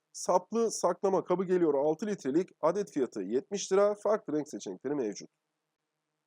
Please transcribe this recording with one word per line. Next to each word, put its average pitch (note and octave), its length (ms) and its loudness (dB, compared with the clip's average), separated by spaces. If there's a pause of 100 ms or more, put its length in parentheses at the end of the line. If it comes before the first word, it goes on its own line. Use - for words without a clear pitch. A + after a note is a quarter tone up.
(140)
Saplı G#3 560 0
saklama F#3 540 0
kabı F3+ 200 0
geliyor, E3+ 300 2
altı D#3 320 0
litrelik, F3+ 440 0 (120)
adet F3+ 280 0
fiyatı A2+ 320 -2
yetmiş C3 500 -4
lira, G3+ 220 4
farklı G#3 380 -2
renk D3 160 -2
seçenekleri G#2 460 -8
mevcut. G#2+ 360 -6 (960)